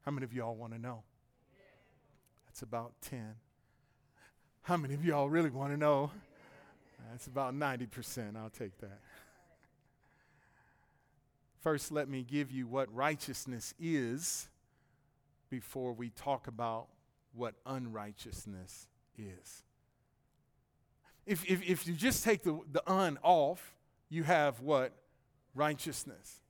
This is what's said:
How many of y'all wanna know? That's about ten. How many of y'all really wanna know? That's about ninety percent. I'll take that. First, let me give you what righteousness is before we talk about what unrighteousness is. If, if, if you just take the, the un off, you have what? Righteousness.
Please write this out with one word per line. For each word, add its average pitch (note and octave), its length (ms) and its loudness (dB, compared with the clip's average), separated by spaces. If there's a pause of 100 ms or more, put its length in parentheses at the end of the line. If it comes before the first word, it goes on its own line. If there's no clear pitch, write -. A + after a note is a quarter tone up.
How D3 80 -4
many C3+ 140 -4
of A2+ 80 -10
y'all A#2 220 -2
wanna A2+ 220 -10
know? A#2 260 -10 (1400)
That's - 160 -16
about A#2 400 -8
ten. A2 340 -10 (1300)
How F3+ 140 2
many C#3+ 160 0
of D3 120 -2
y'all C#3+ 240 4
really D#3+ 200 6
wanna C#3 280 -2
know? D3 340 4 (1000)
That's A#2+ 180 -14
about C3 280 -2
ninety C3 320 -2
percent. A2 480 -8
I'll A2 140 -8
take G2+ 300 -10
that. G2+ 200 -14 (2500)
First, D#3 320 0
let D3 160 0
me C3+ 160 -4
give C3+ 280 -2
you B2+ 160 -4
what B2 260 0
righteousness C3 840 -2
is D3+ 680 0 (1000)
before B2+ 420 -6
we A#2 200 -6
talk C3+ 360 -4
about A#2 400 -4 (460)
what A#2 220 -6 (100)
unrighteousness G#2+ 1200 -10 (300)
is. F#2+ 460 -16 (1600)
If, F#3 240 2
if, F#3 180 4
if F3 200 2
you F3 60 0
just G3 300 2
take A3 200 4
the, D#3+ 160 2 (120)
the D#3+ 180 0
un F#3+ 320 4
off, E3 540 6 (320)
you D#3+ 160 -2
have D3 380 6
what? C3+ 320 4 (640)
Righteousness. D3 960 -2